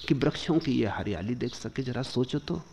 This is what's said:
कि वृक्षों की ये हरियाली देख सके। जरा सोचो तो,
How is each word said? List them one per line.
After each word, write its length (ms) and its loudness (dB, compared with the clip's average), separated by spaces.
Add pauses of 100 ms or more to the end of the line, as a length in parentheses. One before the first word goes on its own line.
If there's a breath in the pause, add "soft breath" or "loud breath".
कि 60 8
वृक्षों 460 2
की 120 0
ये 160 4
हरियाली 480 -2
देख 200 -4
सके। 280 -6
जरा 180 -4
सोचो 380 0
तो, 220 -4 (120)